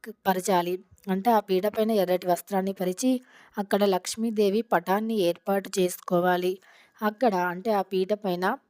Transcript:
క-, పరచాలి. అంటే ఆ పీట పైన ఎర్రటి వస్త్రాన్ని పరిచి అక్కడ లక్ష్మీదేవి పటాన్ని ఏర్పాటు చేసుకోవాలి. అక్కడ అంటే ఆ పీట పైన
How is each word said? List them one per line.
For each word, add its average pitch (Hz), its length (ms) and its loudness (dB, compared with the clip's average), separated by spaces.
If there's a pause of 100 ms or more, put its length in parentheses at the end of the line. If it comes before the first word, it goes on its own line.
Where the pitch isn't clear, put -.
క-, 220 180 -16
పరచాలి. 180 520 2 (360)
అంటే 196 220 0
ఆ 214 80 6
పీట 190 280 0
పైన 220 240 0
ఎర్రటి 180 360 0
వస్త్రాన్ని 190 460 0
పరిచి 185 380 -2 (460)
అక్కడ 202 260 0
లక్ష్మీదేవి 208 760 0
పటాన్ని 214 580 0
ఏర్పాటు 196 500 -2
చేసుకోవాలి. 180 840 0 (480)
అక్కడ 214 320 0 (100)
అంటే 180 280 -4
ఆ 196 100 2
పీట 190 320 -2
పైన 185 320 -4 (240)